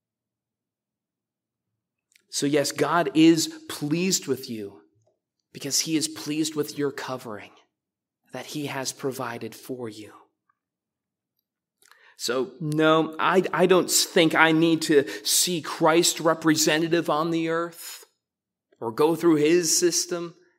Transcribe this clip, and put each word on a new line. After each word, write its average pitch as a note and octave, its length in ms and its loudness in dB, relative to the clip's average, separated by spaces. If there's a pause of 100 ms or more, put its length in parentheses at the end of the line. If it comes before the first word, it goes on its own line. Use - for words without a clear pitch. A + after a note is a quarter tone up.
(2250)
So - 160 -4
yes, C#3+ 240 0
God D3+ 440 0
is D#3+ 380 6 (160)
pleased E3+ 600 -2
with B2+ 200 -6
you G#2+ 340 -12 (720)
because C3+ 280 -4
he D#3+ 160 -2
is D3 100 -2
pleased D3+ 480 -6
with D3 240 -6
your C#3+ 140 -4
covering A#2+ 580 -12 (840)
that B2+ 140 -14
he D3+ 200 -8
has C3 260 -8
provided A#2 600 -8
for B2 340 -12
you. G#2 240 -16 (2000)
So B2 440 -4
no, D#3 580 2
I, E3+ 240 2 (100)
I E3 140 4
don't F3+ 240 2
think - 440 2
I D#3+ 180 6
need D#3+ 300 2
to C#3+ 220 4 (200)
see - 360 0
Christ E3 600 2
representative D#3+ 880 2
on D#3+ 220 -2
the E3 160 -2
earth E3+ 560 -8 (760)
or A2+ 120 -4
go D3+ 240 2
through E3 200 4
his D#3 400 2
system. E3+ 580 -2 (240)